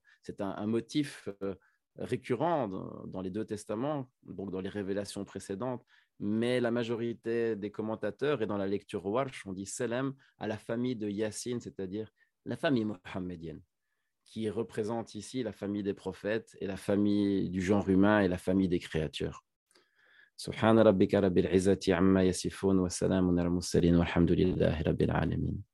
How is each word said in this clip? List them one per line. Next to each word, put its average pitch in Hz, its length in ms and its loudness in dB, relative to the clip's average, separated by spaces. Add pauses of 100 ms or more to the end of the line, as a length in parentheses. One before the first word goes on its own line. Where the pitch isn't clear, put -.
(220)
c'est - 180 -12
un, 98 160 -6
un 104 100 -6
motif, 117 640 -4 (140)
euh, 98 140 -4 (420)
récurrent 123 720 -2
dans, 87 400 -10
dans 92 120 -10
les 95 100 -6
deux 107 140 -4
testaments, 123 640 -6 (140)
donc 92 300 -10
dans 92 80 -6
les 95 80 -6
révélations 98 560 -6
précédentes, 98 600 -8 (360)
mais 113 400 0
la 117 100 0
majorité 117 840 -2
des 101 140 -6
commentateurs 110 680 -4
et 107 60 -2
dans 104 100 -2
la 98 120 -2
lecture 98 360 -4
Warsh, 127 420 -4
on 98 60 -8
dit 98 140 -8
Salam 127 480 -4 (240)
à 101 80 -8
la 107 100 -4
famille 120 400 -4
de 104 120 -6
Yassine, 107 520 -4
c'est-à-dire 98 500 -8 (340)
la 120 120 -6
famille 131 280 0
mohammedienne, 90 760 -8 (640)
qui 110 240 -6
représente 110 680 -4
ici 120 280 -8
la 104 100 -6
famille 101 300 -4
des 95 120 -2
prophètes 101 680 -6
et 95 60 -6
la 95 100 -4
famille 101 760 2
du 92 100 -2
genre 95 280 2
humain 101 320 8
et 95 80 4
la 90 100 -2
famille 95 300 2
des 85 100 2
créatures. 80 680 -6 (920)
سبحان 110 420 4
ربك 101 360 6
رب 98 240 4
العزة 92 500 4
عما 95 360 6
يصفون 95 540 0
وسلام 92 520 2
على 87 120 2
المرسلين 87 520 2
والحمد 85 380 4
لله 85 500 2
رب 82 200 0
العالمين. 82 600 0 (120)